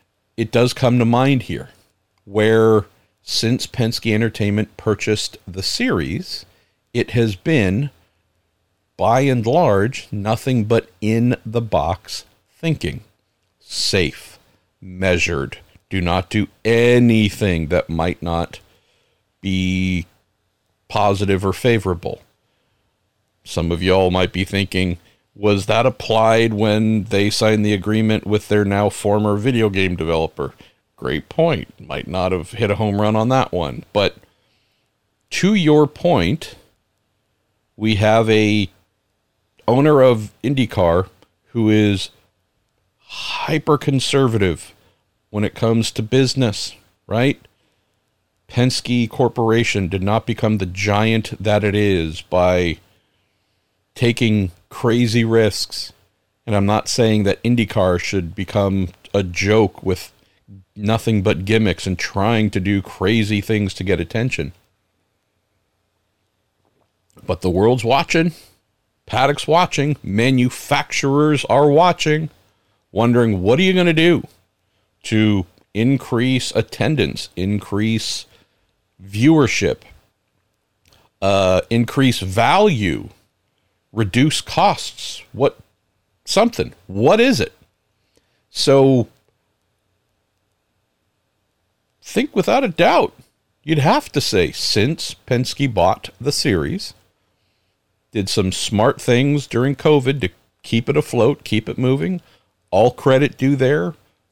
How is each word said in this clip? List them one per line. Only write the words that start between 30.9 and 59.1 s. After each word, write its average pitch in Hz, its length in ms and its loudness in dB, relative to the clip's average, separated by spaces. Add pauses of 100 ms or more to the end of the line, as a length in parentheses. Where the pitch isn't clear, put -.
Great 71 340 -6
point. 160 500 -2
Might - 280 -10
not 90 240 -2
have 87 180 -6
hit 101 220 -2
a - 20 0
home 101 260 -2
run 107 160 2
on 110 140 0
that 131 220 0
one. 73 400 -6
But 101 240 0 (1120)
to 196 240 0
your 151 320 4
point, 139 720 -2 (1200)
we 110 180 0
have 107 340 2
a 107 400 2 (1000)
owner 139 360 4
of 113 300 2 (120)
IndyCar 104 640 0 (440)
who 110 180 0
is 104 400 2 (880)
hyper-conservative 135 1800 -2 (560)
when 104 140 -4
it - 100 -6
comes 113 380 0
to - 100 -6
business, 127 720 -2 (320)
right? 120 340 -2 (1080)
Penske 123 640 -2
Corporation 113 800 0
did 92 140 -4
not 104 240 -2
become 110 320 -2
the 95 80 -4
giant 101 640 -2 (100)
that 104 220 2
it 101 100 0
is 90 460 0
by 90 580 0 (1160)
taking 110 560 0 (180)
crazy 117 560 0
risks. - 680 -2 (520)
And 110 100 -4
I'm 98 120 2
not 104 220 0
saying 107 340 2
that 98 220 -2
IndyCar 101 560 0
should 90 340 -6
become 98 540 -2 (260)